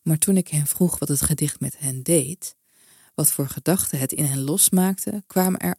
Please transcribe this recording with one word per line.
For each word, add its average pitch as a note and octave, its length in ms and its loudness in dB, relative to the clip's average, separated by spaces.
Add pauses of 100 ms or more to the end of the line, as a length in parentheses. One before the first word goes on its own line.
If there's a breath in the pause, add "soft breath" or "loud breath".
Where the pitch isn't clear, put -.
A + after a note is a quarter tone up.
Maar D#3 160 2
toen G3 200 4
ik F3+ 100 0
hen D3 200 0
vroeg - 320 0
wat - 80 -2
het C#3+ 140 0
gedicht D3 380 0
met C3+ 200 -8
hen C3 240 -6
deed, D#3+ 520 0 (600 soft breath)
wat D#3 160 2
voor C#3 160 -2
gedachten D#3 520 -2
het C3 120 -2
in D3+ 140 -2
hen C#3 160 -2
losmaakte, F#3+ 840 0
kwamen F#3 320 0
er F#3 200 -2